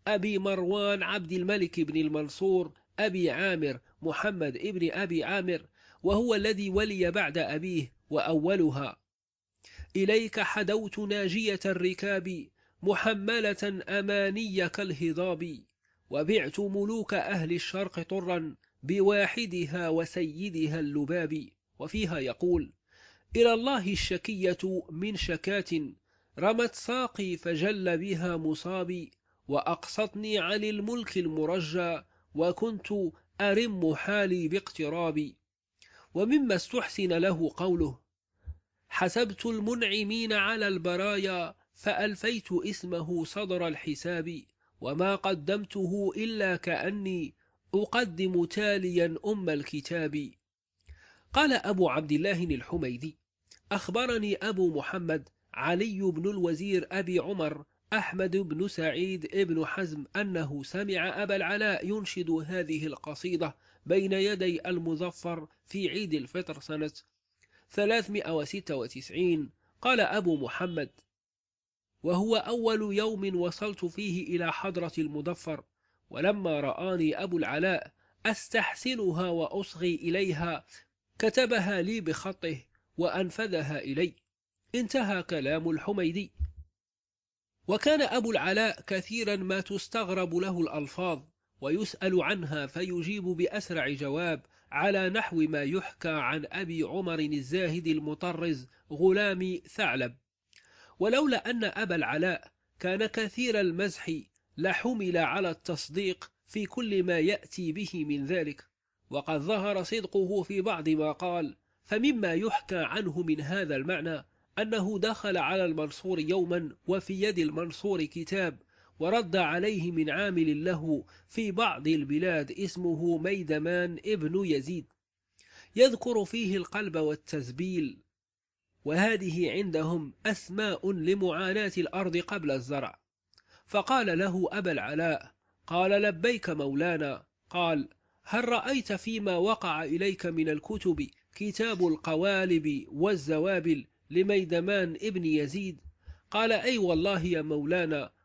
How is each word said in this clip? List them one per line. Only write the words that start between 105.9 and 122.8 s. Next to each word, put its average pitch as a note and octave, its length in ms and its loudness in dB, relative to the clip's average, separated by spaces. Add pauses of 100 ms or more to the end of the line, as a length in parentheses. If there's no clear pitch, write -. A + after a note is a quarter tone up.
في G#3 200 -4
كل G#3 360 0
ما F3 160 2
يأتي F3 540 0
به F3 320 -4
من C#3+ 220 -2
ذلك، D#3 380 -2 (460)
وقد C#3+ 300 -2
ظهر G3 420 0
صدقه G3 600 0
في G3 180 -4
بعض F3 280 0
ما D#3 240 4
قال. F3 440 -2 (280)
فمما A3 480 2
يحكى F#3+ 460 0
عنه F3 440 -2
من D#3 180 0
هذا D3+ 360 -2
المعنى D#3 480 -2 (340)
أنه G#3+ 400 0
دخل G#3 380 0
على F3+ 280 2
المنصور D#3+ 540 -2
يوما F3 580 0 (100)
وفي F#3+ 360 -2
يد G3+ 160 0
المنصور E3 640 0
كتاب، E3+ 540 -4 (400)
ورد F#3 380 2
عليه F3 560 0
من D#3 180 2
عامل D#3+ 540 2
له D#3+ 400 0 (240)
في A3 220 -2
بعض F3 380 0
البلاد D3+ 600 2
اسمه E3+ 680 0